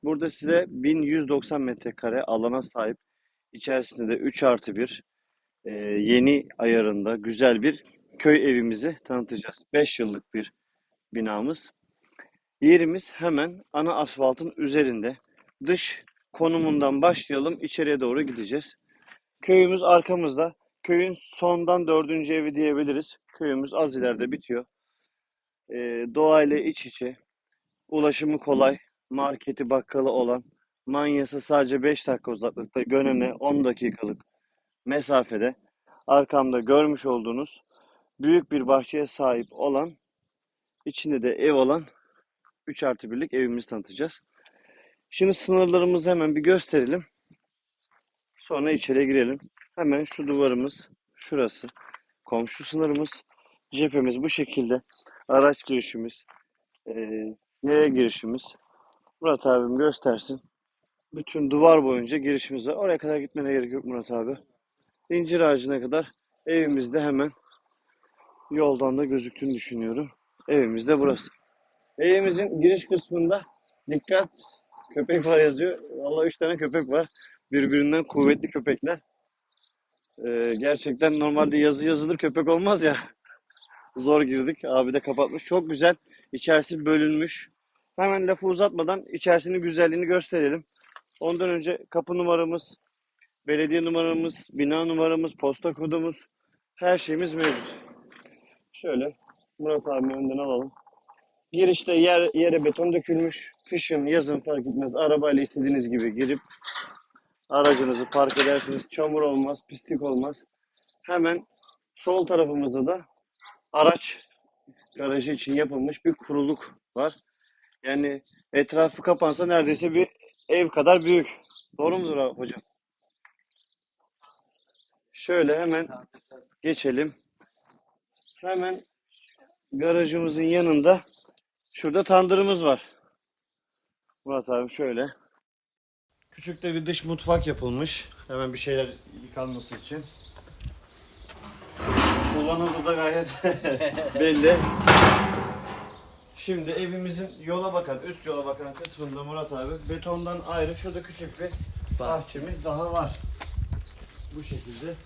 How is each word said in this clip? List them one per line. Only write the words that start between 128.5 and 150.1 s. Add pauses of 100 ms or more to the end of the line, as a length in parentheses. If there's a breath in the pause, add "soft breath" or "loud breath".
garajımızın
yanında (720)
şurada
tandırımız
var. (1300)
Murat
abi
şöyle. (1200)
Küçük
de
bir
dış
mutfak
yapılmış. (180)
Hemen
bir
şeyler (360)
yıkanması
için. (2250)
Kullanıldı
da
gayet
<laughs>
belli. (1800)
Şimdi
evimizin (120)
yola
bakan,
üst
yola
bakan
kısmında
Murat
abi
betondan